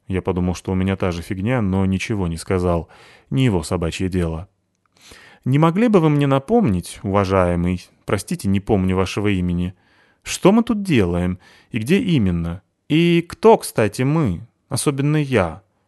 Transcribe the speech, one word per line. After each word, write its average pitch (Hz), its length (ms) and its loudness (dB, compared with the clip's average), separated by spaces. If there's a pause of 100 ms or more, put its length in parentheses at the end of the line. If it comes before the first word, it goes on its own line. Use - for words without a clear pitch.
Я 92 140 -2
подумал, 90 340 -2
что - 160 -8
у 92 40 -2
меня 95 200 0
та 95 160 -2
же 85 100 -6
фигня, 107 400 -4
но 95 240 0
ничего 95 420 -2
не 82 100 -6
сказал. 87 520 -2 (400)
Не 135 160 0
его 92 180 0
собачье 90 460 -4
дело. 85 400 -4 (960)
"Не 135 140 2
могли 170 280 4
бы 208 120 4
вы 160 100 4
мне 143 180 2
напомнить, 135 760 0
уважаемый, 92 840 0 (180)
простите, 110 440 -4
не 98 100 2
помню 95 360 0
вашего 95 340 -2
имени, 90 440 -2 (500)
что - 280 2
мы 226 120 4
тут 208 200 -4
делаем 92 560 0 (320)
и 117 80 -4
где 147 200 0
именно? 92 640 -2 (280)
И 170 380 2
кто, 220 300 4
кстати, 113 440 -2
мы, 127 460 -2 (200)
особенно 143 500 -2
я?" 104 440 0 (260)